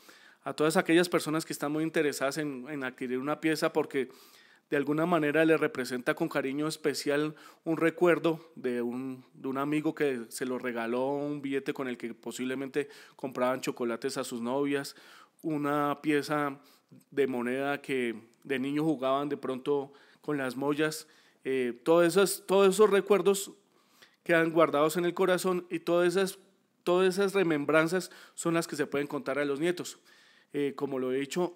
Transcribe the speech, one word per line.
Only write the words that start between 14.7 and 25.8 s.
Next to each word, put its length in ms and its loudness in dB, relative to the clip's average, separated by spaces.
una 600 -2
pieza 560 -2
de 160 2
moneda 520 -4
que 400 -4
de 160 -4
niño 240 -2
jugaban 460 0
de 80 -4
pronto 560 -4
con 160 -4
las 200 -4
mollas. 500 -2
Eh, 400 -2
todos 200 8
esos, 400 2
todos 300 6
esos 160 8
recuerdos 600 4
quedan 260 4
guardados 460 4
en 80 0
el 100 -2
corazón 560 0
y 80 -4
todas 380 2